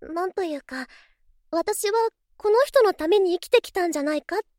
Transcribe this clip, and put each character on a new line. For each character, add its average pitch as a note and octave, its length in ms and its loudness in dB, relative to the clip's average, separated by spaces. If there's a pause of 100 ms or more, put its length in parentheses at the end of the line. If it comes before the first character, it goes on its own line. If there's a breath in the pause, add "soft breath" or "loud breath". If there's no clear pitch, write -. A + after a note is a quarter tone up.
な E4+ 260 -6
ん F4+ 60 -10
と G4 100 -4
い D#4+ 120 -4
う C4+ 60 -10
か、 C4 260 -12 (640 soft breath)
私 G4+ 400 -2
は A4+ 200 0 (280)
こ G#4 140 0
の A#4 140 6
人 C5+ 180 4
の G4+ 100 4
た D#4 140 -6
め G4+ 120 4
に F#4 140 0
生 - 160 -6
き - 0 -
て A#4 120 4
き - 100 -6
た F4+ 160 -2
ん E4 40 -4
じ D4+ 60 -2
ゃ C#4+ 60 -4
な D4+ 120 -2
い D4 60 -4
か - 160 -8
っ - 20 -2 (200)